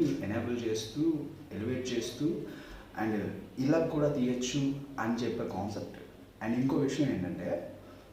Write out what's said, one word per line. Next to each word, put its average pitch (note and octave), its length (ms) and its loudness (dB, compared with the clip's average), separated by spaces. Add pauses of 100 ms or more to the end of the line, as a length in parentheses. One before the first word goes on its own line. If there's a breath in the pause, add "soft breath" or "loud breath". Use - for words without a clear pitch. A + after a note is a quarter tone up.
(240)
ఎనేబుల్ A2+ 420 -2
చేస్తూ, D3 480 2 (380)
ఎలివేట్ A#2 380 -2
చేస్తూ, A#2+ 360 -2 (760 loud breath)
and G#2+ 180 2 (380)
ఇలా D3+ 200 6
కూడా D3 340 4
తీయచ్చు B2 460 2 (400)
అని A2+ 160 2
చెప్పే F#2 400 0
కాన్సెప్ట్. F#2+ 420 -4 (480)
And A#2+ 160 2
ఇంకో C#3 160 4
విషయం C3+ 320 4
ఏంటంటే, - 680 -2 (380 loud breath)